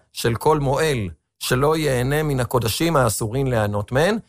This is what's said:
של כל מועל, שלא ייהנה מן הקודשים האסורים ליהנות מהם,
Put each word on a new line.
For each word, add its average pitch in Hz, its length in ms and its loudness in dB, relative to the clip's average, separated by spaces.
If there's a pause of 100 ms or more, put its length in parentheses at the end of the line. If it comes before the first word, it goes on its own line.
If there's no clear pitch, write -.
(140)
של 117 220 -2
כל 156 240 2
מועל, 139 500 0 (300)
שלא 139 360 2
ייהנה 143 480 0
מן 143 160 -2
הקודשים 127 560 0
האסורים 123 520 0
ליהנות 104 440 -2
מהם, 175 260 2 (120)